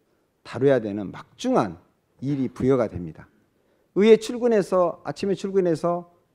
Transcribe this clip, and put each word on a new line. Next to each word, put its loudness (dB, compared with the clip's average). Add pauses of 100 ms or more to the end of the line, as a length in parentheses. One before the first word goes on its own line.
(420)
다뤄야 0
되는 -8
막중한 -4 (420)
일이 -4
부여가 0
됩니다. -12 (680)
의회 8
출근해서, 0
아침에 -4
출근해서 -2 (220)